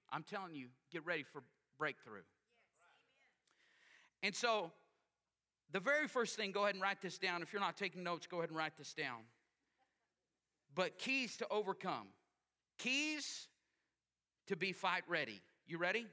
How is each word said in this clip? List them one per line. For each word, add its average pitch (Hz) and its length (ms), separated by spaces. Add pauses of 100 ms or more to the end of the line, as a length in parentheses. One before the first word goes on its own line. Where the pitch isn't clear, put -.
I'm 151 140
telling 190 320
you, 127 140 (200)
get 160 160
ready 165 180
for 135 200 (340)
breakthrough. 120 460 (2000)
And 196 100
so, 214 380 (1000)
the 185 100
very 285 260
first 233 300
thing, 202 160
go 202 100
ahead 202 120
and 185 60
write 196 200
this 175 160
down. 175 240
If 160 120
you're 202 80
not 175 160
taking 185 240
notes, 175 260
go 180 100
ahead 165 120
and 160 80
write 156 200
this 143 160
down. 123 320 (1500)
But 180 240
keys 262 380
to 226 120
overcome. 190 580 (680)
Keys 294 720 (960)
to 196 100
be 180 160
fight 175 360
ready. 131 340 (240)
You 165 140
ready? 202 340